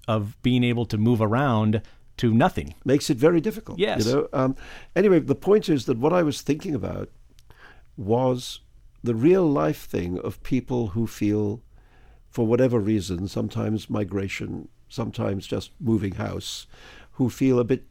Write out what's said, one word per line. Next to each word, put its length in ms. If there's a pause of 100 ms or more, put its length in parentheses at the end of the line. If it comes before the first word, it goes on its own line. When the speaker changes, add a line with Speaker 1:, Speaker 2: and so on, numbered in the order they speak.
Speaker 1:
of 340
being 220
able 240
to 100
move 240
around 600 (360)
to 160
nothing. 400 (120)
Speaker 2:
Makes 240
it 80
very 240
difficult, 380
Speaker 1:
Yes. 260
Speaker 2:
you 80
know. 200
Um, 220 (400)
anyway, 240
the 160
point 340
is 160
that 140
what 140
I 100
was 180
thinking 320
about 360 (880)
was 640 (440)
the 100
real 320
life 380
thing 360
of 220
people 460
who 180
feel, 560 (680)
for 180
whatever 320
reason, 480
sometimes 640
migration, 800 (220)
sometimes 560
just 340
moving 360
house, 500 (480)
who 160
feel 300
a 40
bit 280